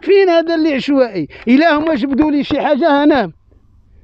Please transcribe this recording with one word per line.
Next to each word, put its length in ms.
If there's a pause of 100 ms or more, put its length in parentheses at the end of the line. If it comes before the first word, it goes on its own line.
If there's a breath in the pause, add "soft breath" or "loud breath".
فين 280
هذا 260
اللي 180
عشوائي؟ 540 (200 loud breath)
إلا 300
هما 180
جبدوا 360
لي 120
شي 180
حاجة 420
هنا. 280 (720)